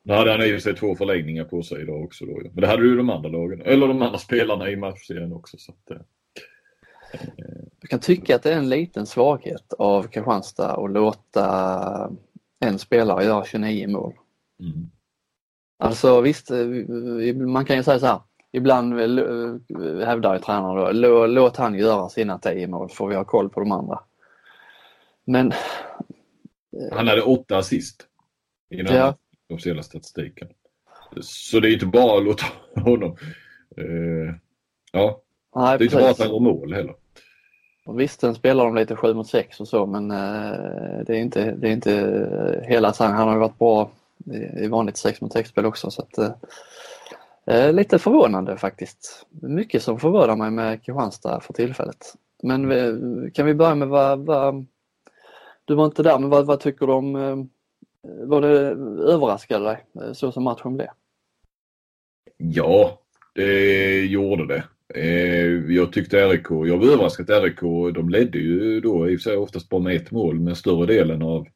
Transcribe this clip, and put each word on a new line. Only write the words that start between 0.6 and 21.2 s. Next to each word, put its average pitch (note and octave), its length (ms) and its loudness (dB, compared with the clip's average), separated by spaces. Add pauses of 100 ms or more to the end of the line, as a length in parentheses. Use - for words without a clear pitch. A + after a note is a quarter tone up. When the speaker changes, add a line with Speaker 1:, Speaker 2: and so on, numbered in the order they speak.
Speaker 1:
två G2 200 -4
förlängningar E2+ 480 -4
på E2+ 200 -8
sig D2+ 180 -12
idag D2+ 220 -10
också - 220 -16
då, - 180 -12
ja. - 100 -18
Men F2 80 -6
det G2 60 4
hade A2+ 160 4
ju B2 140 6
de B2 120 0
andra D#2+ 200 -4
lagen, E2+ 320 -6
eller C3+ 260 4
de C3 140 0
andra A#2 160 -2
spelarna G#2+ 520 -2
i G2+ 60 -4
matchserien F#2+ 580 -10
också, - 240 -20
så - 140 -20
att, - 200 -20
eh, - 100 -18 (1800)
Speaker 2:
Jag - 80 -20
kan B2 100 -2
tycka F3+ 360 2
att - 80 0
det D3+ 100 2
är E3 40 0
en C3+ 120 -2
liten C3+ 360 -2
svaghet B2 720 -2
av G2+ 260 2
Kristianstad - 680 -4
att G2+ 200 -6
låta G2 1200 -2 (480)
en G#2 200 -2
spelare G#2 460 2
göra G#2 200 0
tjugonio G#2+ 420 -4
mål. G2+ 260 -6 (460)
Speaker 1:
Mm. E3 300 -12 (920)
Speaker 2:
Alltså B2 420 4
visst, C#3+ 300 0
eh, A#2+ 840 -4
man C3 300 -2
kan C#3 100 0
ju B2+ 80 0
säga C3 160 2
så C3 60 0
här, G#2+ 140 2 (320)
ibland, B2 480 2
eh, A#2 1080 -4
hävdar A#2 280 0
ju F#2+ 60 -2
tränaren F#2+ 360 -4
då, F#2+ 160 0
"Lå-, A#2 360 6